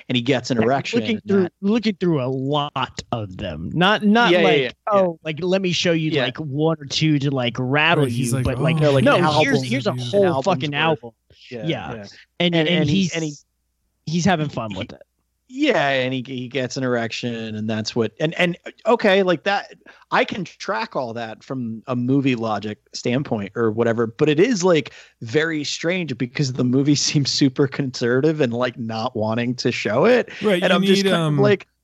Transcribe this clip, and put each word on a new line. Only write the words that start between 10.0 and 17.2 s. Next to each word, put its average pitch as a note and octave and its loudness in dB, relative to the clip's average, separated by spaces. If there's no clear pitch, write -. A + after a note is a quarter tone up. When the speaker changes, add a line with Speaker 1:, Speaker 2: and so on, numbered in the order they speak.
Speaker 1:
album's C#3 0
Speaker 2:
fucking D#3+ 0
Speaker 1:
worth. C#3+ -4
Speaker 2:
album." D3+ 0
Speaker 1:
Yeah, B2 -8
Speaker 2:
Yeah. B2+ -6
Speaker 1:
yeah. G2+ -12
Speaker 2:
And, F3 2
Speaker 1:
And, - -
Speaker 2:
and D#3 2
Speaker 1:
and D#3+ 2
he, E3+ 2
Speaker 2:
he's, E3 -2
Speaker 1:
and E3 -2
he D3 -6
Speaker 2:
he's D#3+ -2
having D#3+ 2
fun A2+ -8
with F#2+ -10
it. C2 -20
Speaker 1:
Yeah, A3+ 2
and C3 0
he, B2+ -4
he B2+ -10
gets B2+ -4
an C3+ -2
erection, A#2 -4